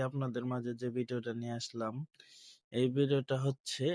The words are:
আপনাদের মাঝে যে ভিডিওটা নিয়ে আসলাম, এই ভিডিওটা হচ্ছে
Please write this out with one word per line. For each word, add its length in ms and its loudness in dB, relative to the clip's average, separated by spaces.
আপনাদের 440 -2
মাঝে 280 -2
যে 160 -4
ভিডিওটা 440 -2
নিয়ে 200 -4
আসলাম, 400 -4
এই 160 4
ভিডিওটা 480 4
হচ্ছে 580 0